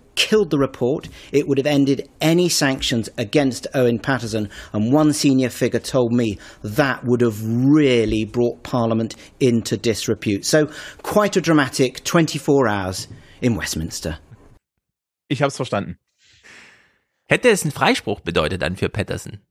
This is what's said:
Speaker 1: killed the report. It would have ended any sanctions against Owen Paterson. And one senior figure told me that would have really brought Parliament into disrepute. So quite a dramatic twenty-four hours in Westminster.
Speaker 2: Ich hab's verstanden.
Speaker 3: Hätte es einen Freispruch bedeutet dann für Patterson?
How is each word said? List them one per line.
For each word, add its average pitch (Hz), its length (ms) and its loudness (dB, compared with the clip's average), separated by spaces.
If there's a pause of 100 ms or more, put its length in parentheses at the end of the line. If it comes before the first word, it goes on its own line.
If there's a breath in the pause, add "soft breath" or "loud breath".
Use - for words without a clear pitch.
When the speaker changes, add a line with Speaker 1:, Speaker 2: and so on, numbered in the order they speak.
(160)
Speaker 1:
killed 208 340 2
the 151 80 2
report. 135 500 -2 (240 loud breath)
It 143 160 2
would 139 100 0
have 135 80 2
ended 139 440 2 (100)
any 170 300 2
sanctions 131 580 -2 (100)
against 127 560 0
Owen 120 260 2
Paterson. 113 500 -4 (240 loud breath)
And 107 180 0
one 151 220 4
senior 131 360 2
figure 117 300 -2
told 123 320 0
me 117 260 0 (240 loud breath)
that 127 440 -2
would 120 160 2
have 110 200 0
really 117 840 2
brought 120 380 -2
Parliament 113 520 -2 (240 loud breath)
into 117 380 2
disrepute. 104 680 -2
So 151 240 2 (340 loud breath)
quite 202 340 0
a 175 40 2
dramatic 143 640 0
twenty-four 147 640 2
hours 95 400 -4 (340 loud breath)
in 120 140 0
Westminster. 80 640 -6 (1120)
Speaker 2:
Ich 139 120 -4
hab's 139 140 0
verstanden. 104 420 -4 (1300 soft breath)
Speaker 3:
Hätte 190 240 2
es 202 140 4
einen 147 80 -2
Freispruch 147 500 -2
bedeutet 85 400 -2
dann 87 140 -2
für 90 140 -2
Patterson? 92 480 -8 (140)